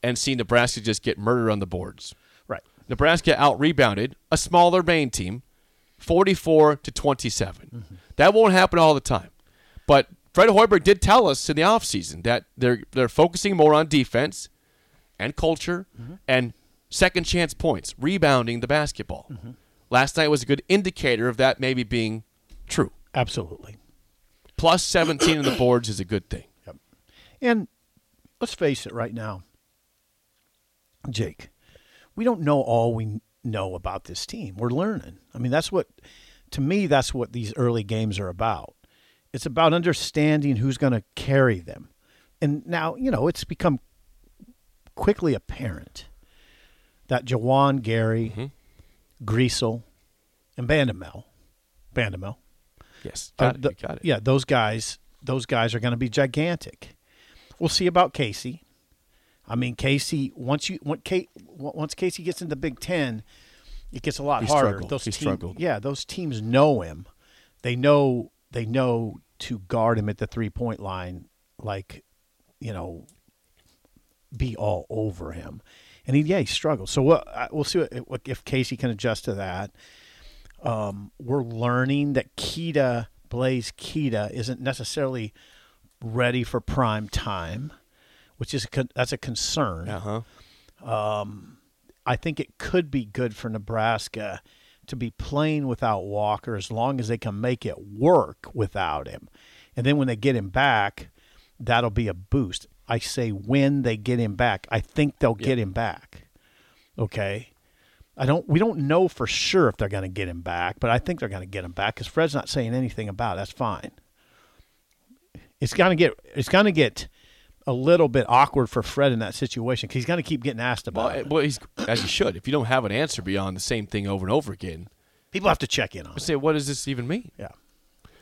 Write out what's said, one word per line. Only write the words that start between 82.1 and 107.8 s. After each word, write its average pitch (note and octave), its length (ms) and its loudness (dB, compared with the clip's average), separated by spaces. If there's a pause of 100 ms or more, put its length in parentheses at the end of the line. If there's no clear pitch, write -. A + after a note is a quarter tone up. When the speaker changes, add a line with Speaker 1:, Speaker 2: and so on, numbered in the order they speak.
Speaker 2:
that - 220 -2
Keita, C#3 720 -2 (220)
Blaise B2+ 480 -2
Keita, A2+ 540 -4
isn't B2 280 -6
necessarily B2+ 720 -6 (720)
ready A#2+ 400 0
for A#2+ 160 -4
prime G#2+ 480 0
time, G2 640 -6 (640)
which - 180 -8
is A#2 100 -4
a - 20 -14
con-, C3 280 -4
that's B2+ 180 -2
a B2+ 40 -8
concern. G2+ 720 -4
Speaker 1:
Uh-huh. G#2 320 -6 (720)
Speaker 2:
Um, G#2 640 -6 (480)
I B2 100 0
think D#3 240 -6
it - 180 -8
could F3 320 -2
be C3+ 160 -4
good A2 300 -4
for - 140 -10
Nebraska G#2+ 920 -4 (460)
to - 80 -10
be A#2 160 -6
playing D3+ 560 -2
without A2+ 380 -2
Walker G#2 500 -2
as F#2+ 160 -8
long B2+ 280 -2
as A2+ 80 -4
they A#2 120 -2
can G#2 200 -6
make B2 260 -2
it F2+ 140 -6
work G#2 760 2
without F2 520 -2
him. - 220 -18 (460)
And B2 100 -2
then C#3+ 120 4
when C3+ 100 2
they A#2+ 80 0
get C3 200 2
him G2+ 140 -2
back, A2 600 2 (500)
that'll A#2+ 320 2
be A2 160 -2
a G2 80 -2
boost. F#2+ 500 -2 (220)
I A#2 120 0
say A#2+ 300 -4
when C3+ 540 2
they A#2 120 2
get A#2+ 240 -2
him G#2+ 160 -2
back. A2 340 0
I A2+ 120 0
think - 380 -2
they'll A2+ 200 2
Speaker 1:
Yeah. A2+ 80 -6
Speaker 2:
get B2+ 120 2
him G2+ 120 -4
back. G#2+ 560 -8 (720)
Okay? G#2 540 -6 (640)